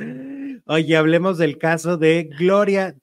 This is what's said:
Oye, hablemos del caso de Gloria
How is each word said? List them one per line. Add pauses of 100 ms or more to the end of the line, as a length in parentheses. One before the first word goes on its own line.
(640)
Oye,
hablemos
del
caso
de (100)
Gloria